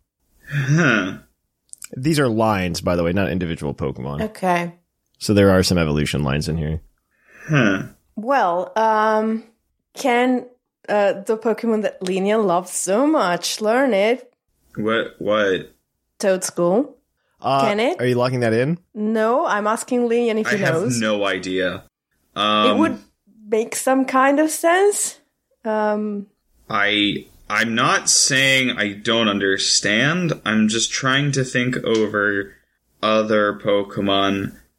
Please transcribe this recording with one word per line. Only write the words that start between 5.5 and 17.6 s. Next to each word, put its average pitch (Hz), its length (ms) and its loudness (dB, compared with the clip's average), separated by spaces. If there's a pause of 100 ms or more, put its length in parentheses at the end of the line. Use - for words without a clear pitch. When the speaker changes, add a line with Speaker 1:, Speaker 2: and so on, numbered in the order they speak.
Speaker 2:
are 92 120 6
some 92 140 2
evolution 76 460 0
lines 71 240 -2
in 80 100 -2
here. 78 240 -4 (680)
Speaker 1:
Huh. 113 360 2 (320)
Speaker 3:
Well, 208 640 0
um, 220 680 0 (520)
can, 247 500 0 (420)
uh, 202 260 2 (100)
the 220 140 -2
Pokemon 220 440 -2
that - 200 -4
Linia 190 360 0
loves 180 340 0
so 208 360 0
much 196 520 0
learn 233 340 2
it? 220 380 0 (440)
Speaker 1:
What, 110 440 -2
what? 101 520 0 (480)
Speaker 3:
Toad 185 240 0
School. 185 540 -2 (440)
Speaker 2:
Uh, 135 200 0